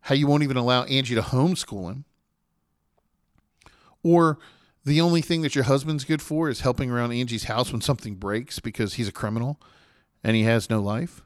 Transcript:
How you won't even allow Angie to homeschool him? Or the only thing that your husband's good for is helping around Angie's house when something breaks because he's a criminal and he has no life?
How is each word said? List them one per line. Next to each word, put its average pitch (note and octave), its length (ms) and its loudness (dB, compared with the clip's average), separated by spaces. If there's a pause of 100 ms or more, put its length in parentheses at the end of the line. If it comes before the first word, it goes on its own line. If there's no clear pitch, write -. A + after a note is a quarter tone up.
How - 80 0
you C#3+ 140 4
won't D3 160 4
even C3+ 120 0
allow B2 280 2
Angie C3 320 -2
to A2 80 2
homeschool B2+ 640 -2
him? C3+ 160 -12 (2000)
Or E3 340 6 (460)
the D3 180 4
only E3+ 200 4
thing E3 200 0
that D3+ 140 -2
your C#3 80 2
husband's C#3 400 0
good D3 180 -2
for D#3+ 260 -2
is B2+ 120 -4
helping B2+ 320 -2
around A#2+ 200 -2
Angie's A#2+ 340 -4
house A#2+ 260 -2
when A#2 100 -4
something A2+ 320 -4
breaks G2+ 460 -6
because G#2+ 340 -4
he's A#2 140 -6
a G2 40 -8
criminal A#2 480 -4 (640)
and A2+ 120 2
he A2 80 4
has A2+ 260 2
no A2+ 100 0
life? G#2+ 460 -6